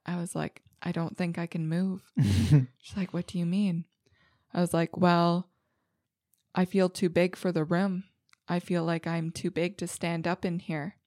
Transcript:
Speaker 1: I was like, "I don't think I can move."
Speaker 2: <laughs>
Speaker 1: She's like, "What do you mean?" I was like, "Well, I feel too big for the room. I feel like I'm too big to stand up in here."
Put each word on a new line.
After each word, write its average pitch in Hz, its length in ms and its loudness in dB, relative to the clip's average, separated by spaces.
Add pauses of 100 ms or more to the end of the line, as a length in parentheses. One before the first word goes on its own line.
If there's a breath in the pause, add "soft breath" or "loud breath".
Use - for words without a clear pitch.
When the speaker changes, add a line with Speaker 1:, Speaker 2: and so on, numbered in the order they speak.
Speaker 1:
I 175 120 -6
was 170 180 -6
like, 160 260 -6 (200)
"I 175 100 -4
don't 165 260 -4
think 175 200 -2
I 170 100 -6
can 165 200 -4
move." 185 500 -4
Speaker 2:
<laughs> - 0 -
Speaker 1:
She's 127 800 2
like, 185 160 -4
"What 175 140 -4
do 180 120 -6
you 170 60 0
mean?" 175 400 0 (680)
I 175 80 2
was 170 120 0
like, 165 240 0
"Well, 175 520 4 (1040)
I 180 100 2
feel 185 240 2
too 180 200 0
big 175 260 2
for 185 160 -2
the 160 120 0
room. 185 400 0 (440)
I 175 120 -2
feel 175 240 -2
like 165 240 -2
I'm 165 240 -4
too - 180 -4
big 175 280 -2
to 175 100 -6
stand 170 400 -4
up 180 180 -2
in 175 140 -2
here." 156 360 -6 (120)